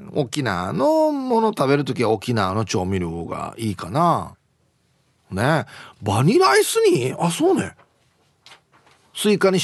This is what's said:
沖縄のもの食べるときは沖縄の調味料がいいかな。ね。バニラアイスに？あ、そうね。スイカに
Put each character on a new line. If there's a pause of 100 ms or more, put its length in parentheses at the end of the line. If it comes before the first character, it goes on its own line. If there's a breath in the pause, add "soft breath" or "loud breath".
(140)
沖
縄
の
も
の
食
べ
る
と
き
は
沖
縄
の
調
味
料
が
い
い
か
な。 (960)
ね。 (360 loud breath)
バ
ニ
ラ
ア
イ
ス
に？
あ、
そ
う
ね。 (1400)
ス
イ
カ
に